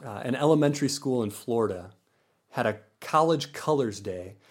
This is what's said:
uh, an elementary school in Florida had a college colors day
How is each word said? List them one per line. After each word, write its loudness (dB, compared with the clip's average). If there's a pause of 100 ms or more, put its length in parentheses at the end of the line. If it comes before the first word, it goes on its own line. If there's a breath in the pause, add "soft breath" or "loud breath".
uh, -10
an -2
elementary 4
school -2
in -2
Florida -2 (600)
had 0
a -2 (220)
college 2
colors -2
day -10 (140 soft breath)